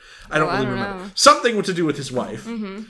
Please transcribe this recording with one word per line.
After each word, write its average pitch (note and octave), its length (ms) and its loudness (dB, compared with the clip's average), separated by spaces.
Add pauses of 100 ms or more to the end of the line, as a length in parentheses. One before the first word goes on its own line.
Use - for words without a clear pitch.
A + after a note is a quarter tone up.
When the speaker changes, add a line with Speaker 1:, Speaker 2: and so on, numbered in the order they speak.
(300)
Speaker 1:
I D#3 100 0
don't D#3 80 2
Speaker 2:
Oh, E3+ 40 -2
I F#3 80 0
Speaker 1:
really G3+ 80 0
Speaker 2:
don't - 80 -2
Speaker 1:
remember. G3 300 -6
Speaker 2:
know. G3+ 100 -14
Speaker 1:
Something B3 460 6
to F#3+ 120 -2
do E3+ 120 0
with D3 120 0
his C3 140 -8
wife. A2 340 -6
Speaker 2:
Mm-hmm. G#3+ 440 -10